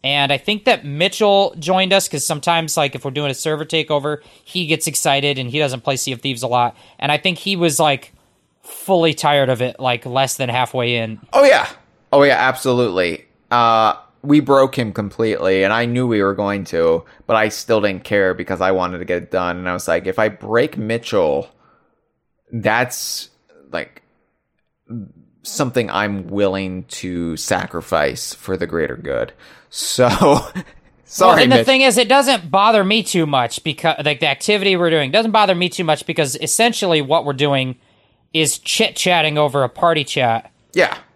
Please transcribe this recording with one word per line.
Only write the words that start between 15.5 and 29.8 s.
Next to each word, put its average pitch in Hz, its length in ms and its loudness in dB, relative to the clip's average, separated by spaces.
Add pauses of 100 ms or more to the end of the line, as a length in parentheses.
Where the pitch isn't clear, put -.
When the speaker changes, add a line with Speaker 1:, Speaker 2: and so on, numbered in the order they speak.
Speaker 2:
and 98 80 2
I 117 140 0
knew 123 200 -2
we 110 160 2
were 98 140 0
going 101 300 -4
to, 82 400 0 (200)
but 113 120 2
I 107 100 2
still 110 320 -2
didn't 98 240 -2
care 98 300 0
because 92 260 -8
I 92 140 2
wanted 90 240 -2
to 90 80 -8
get 87 180 -4
it - 80 -14
done. 87 240 -2
And 90 140 -8
I 90 40 -2
was 90 140 -6
like, 87 180 -2
"If 95 140 -4
I 110 80 2
break 117 500 -2
Mitchell, 107 720 -2 (1000)
that's, 117 800 -4 (420)
like, - 300 -10 (1400)
something 120 460 -4
I'm 101 380 -4
willing 95 580 -4
to 87 520 -8
sacrifice 82 960 -4
for - 240 -8
the 87 100 -4
greater 76 300 -4
good." 64 360 -6 (360)
So, - 380 0